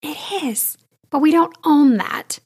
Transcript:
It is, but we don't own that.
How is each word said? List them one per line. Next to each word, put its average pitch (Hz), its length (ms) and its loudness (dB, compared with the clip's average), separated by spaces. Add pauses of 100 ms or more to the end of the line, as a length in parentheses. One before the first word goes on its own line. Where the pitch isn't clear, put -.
It 311 420 -10
is, - 340 -6 (340)
but 285 80 -2
we 311 120 4
don't 339 320 0
own 294 340 4
that. - 480 -8